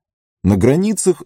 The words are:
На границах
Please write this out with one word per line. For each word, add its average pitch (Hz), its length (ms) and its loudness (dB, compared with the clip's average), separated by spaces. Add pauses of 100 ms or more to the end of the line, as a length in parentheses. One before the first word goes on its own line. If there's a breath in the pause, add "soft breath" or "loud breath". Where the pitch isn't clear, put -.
(420)
На 98 140 2
границах 175 680 0